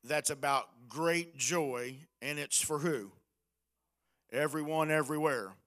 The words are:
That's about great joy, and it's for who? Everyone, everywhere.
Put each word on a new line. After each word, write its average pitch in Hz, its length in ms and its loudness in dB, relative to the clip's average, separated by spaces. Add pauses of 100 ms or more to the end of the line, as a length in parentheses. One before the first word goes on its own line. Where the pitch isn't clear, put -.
That's 143 260 2
about 139 380 0 (200)
great 165 480 0
joy, 131 600 0 (260)
and 143 160 -4
it's 143 240 0
for 151 160 -2
who? 135 340 -2 (1200)
Everyone, 151 600 0
everywhere. 147 640 0 (140)